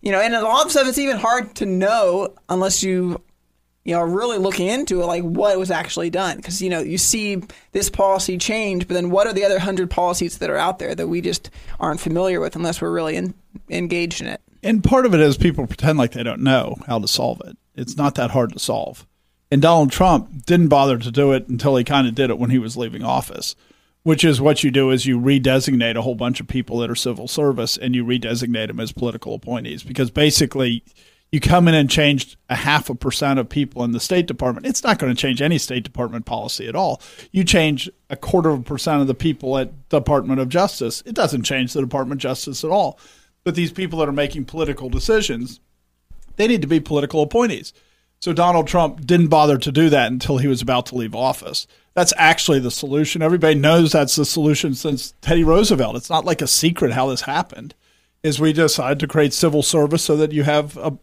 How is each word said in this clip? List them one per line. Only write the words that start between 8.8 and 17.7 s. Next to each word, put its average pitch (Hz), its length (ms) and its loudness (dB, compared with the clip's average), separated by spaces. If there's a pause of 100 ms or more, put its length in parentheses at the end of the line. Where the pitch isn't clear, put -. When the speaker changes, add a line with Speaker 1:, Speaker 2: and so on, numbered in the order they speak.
Speaker 1:
but 180 80 -6
then 175 160 -2
what 196 160 2
are 220 60 -4
the 196 120 -2
other 196 140 2
hundred 185 320 -2
policies 175 480 -2
that 170 120 -6
are 143 60 -2
out 170 220 -2
there - 160 -6
that 165 140 -6
we 170 120 -2
just 170 300 -6 (300)
aren't 156 200 -4
familiar 175 380 -2
with 160 160 -4
unless 165 260 -4
we're 170 120 -4
really 165 240 -4
in, 180 180 -6 (340)
engaged 170 520 -4
in - 80 -10
it? - 120 -10 (220)
Speaker 2:
And 214 220 2
part 262 200 4
of 226 100 4
it 156 60 6
is 147 160 6
people 147 300 0
pretend 151 320 0
like 120 140 0
they 120 100 -8
don't 117 200 -6
know 131 340 2 (100)
how 117 140 -2
to 98 80 -6
solve - 360 -4
it. - 120 -20 (180)